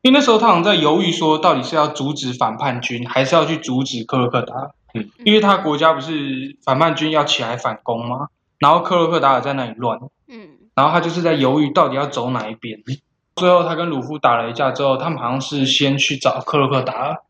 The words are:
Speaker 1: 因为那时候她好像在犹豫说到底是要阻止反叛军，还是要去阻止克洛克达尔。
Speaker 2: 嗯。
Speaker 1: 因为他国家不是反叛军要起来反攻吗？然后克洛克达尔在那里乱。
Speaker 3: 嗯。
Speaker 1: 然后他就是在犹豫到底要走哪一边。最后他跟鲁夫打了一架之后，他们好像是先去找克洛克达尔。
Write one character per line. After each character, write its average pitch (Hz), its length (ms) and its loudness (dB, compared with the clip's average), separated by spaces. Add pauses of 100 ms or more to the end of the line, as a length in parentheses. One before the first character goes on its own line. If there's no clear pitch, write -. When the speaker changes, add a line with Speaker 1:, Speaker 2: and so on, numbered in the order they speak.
Speaker 1:
因 254 100 6
为 285 60 6
那 277 40 2
时 262 60 2
候 220 80 6
她 226 100 4
好 196 60 6
像 170 100 2
在 202 120 4
犹 156 260 2
豫 175 100 0
说 156 280 0
到 160 160 4
底 127 80 -4
是 165 120 -8
要 151 120 2
阻 143 260 -6
止 131 180 -6
反 117 240 -2
叛 123 240 -4
军， 120 300 -6
还 170 160 0
是 170 100 0
要 156 80 6
去 156 140 -2
阻 131 260 -4
止 123 200 -6
克 135 160 -4
洛 123 100 2
克 120 140 -2
达 - 100 -10
尔。 135 160 -10 (240)
Speaker 2:
嗯。 - 160 -8 (160)
Speaker 1:
因 214 80 4
为 214 80 6
他 202 160 4
国 151 180 0
家 160 180 4
不 139 60 -2
是 139 640 -6
反 135 140 0
叛 160 180 2
军 156 140 -2
要 156 140 2
起 147 180 -2
来 120 160 -6
反 113 240 -6
攻 120 260 -6
吗？ 131 200 -6 (320)
然 143 120 6
后 170 100 4
克 185 140 -2
洛 170 120 4
克 165 120 0
达 135 120 4
尔 123 100 2
在 139 120 -4
那 131 120 -4
里 110 120 -12
乱。 117 200 -4 (300)
Speaker 3:
嗯。 220 220 -20 (260)
Speaker 1:
然 135 100 4
后 156 60 2
他 170 100 2
就 170 80 -4
是 170 140 -4
在 165 100 2
犹 139 260 2
豫 147 120 2
到 151 180 4
底 127 60 -6
要 143 100 -2
走 127 240 -6
哪 113 180 -4
一 110 60 -10
边。 110 300 -14 (520)
最 180 140 2
后 175 140 6
他 165 100 -2
跟 170 140 -4
鲁 139 140 -4
夫 143 180 -10
打 120 160 4
了 117 140 -2
一 117 40 -8
架 135 180 0
之 139 120 -4
后， 135 140 2
他 165 120 -4
们 151 80 -6
好 120 120 -4
像 131 100 -2
是 135 260 -2
先 139 320 2
去 139 200 -2
找 - 280 -2
克 156 120 -2
洛 135 100 2
克 131 140 0
达 110 120 -6
尔。 139 220 -4 (140)